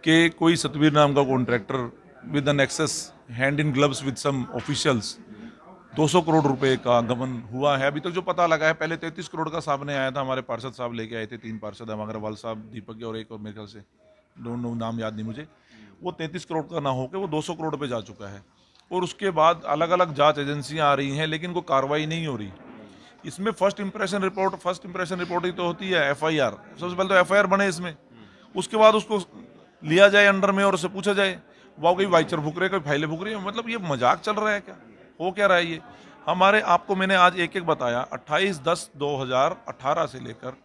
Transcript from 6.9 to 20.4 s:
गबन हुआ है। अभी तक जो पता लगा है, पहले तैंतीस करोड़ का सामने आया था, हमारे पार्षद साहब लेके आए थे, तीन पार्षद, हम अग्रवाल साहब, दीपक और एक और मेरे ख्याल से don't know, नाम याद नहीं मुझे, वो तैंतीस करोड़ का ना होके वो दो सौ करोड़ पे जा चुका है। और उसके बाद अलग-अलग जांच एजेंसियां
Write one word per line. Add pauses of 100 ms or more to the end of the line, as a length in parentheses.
गबन
हुआ
है।
अभी
तक
जो
पता
लगा
है,
पहले
तैंतीस
करोड़
का
सामने
आया
था,
हमारे
पार्षद
साहब
लेके
आए
थे,
तीन
पार्षद,
हम
अग्रवाल
साहब,
दीपक
और
एक
और
मेरे
ख्याल
से (640)
don't
know,
नाम
याद
नहीं
मुझे, (560)
वो
तैंतीस
करोड़
का
ना
होके
वो
दो
सौ
करोड़
पे
जा
चुका
है। (480)
और
उसके
बाद
अलग-अलग
जांच
एजेंसियां